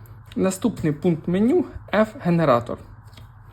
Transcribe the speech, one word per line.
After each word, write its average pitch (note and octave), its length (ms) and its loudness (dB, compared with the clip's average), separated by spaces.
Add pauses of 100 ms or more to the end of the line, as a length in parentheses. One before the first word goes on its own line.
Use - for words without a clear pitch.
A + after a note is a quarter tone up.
(360)
Наступний F#3 580 0
пункт D#3 340 -2
меню — A3+ 380 2 (280)
F-генератор. E3+ 840 2 (760)